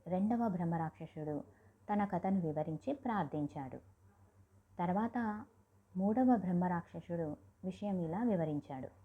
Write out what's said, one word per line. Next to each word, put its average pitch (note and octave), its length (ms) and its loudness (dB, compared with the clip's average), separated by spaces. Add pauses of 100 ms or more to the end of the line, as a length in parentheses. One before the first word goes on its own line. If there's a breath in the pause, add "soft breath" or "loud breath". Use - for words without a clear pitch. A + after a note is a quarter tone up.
రెండవ A3 400 2
బ్రహ్మరాక్షసుడు E3 920 -2 (520 soft breath)
తన G#3 120 2
కథను F#3+ 340 0
వివరించి D#3 540 -2
ప్రార్థించాడు. D3+ 840 -4 (1040)
తర్వాత G#3+ 640 0 (520)
మూడవ A#3+ 380 4
బ్రహ్మరాక్షసుడు F3 1000 0 (300)
విషయం F#3 400 -2
ఇలా F3 180 -2
వివరించాడు. D3+ 640 0 (180)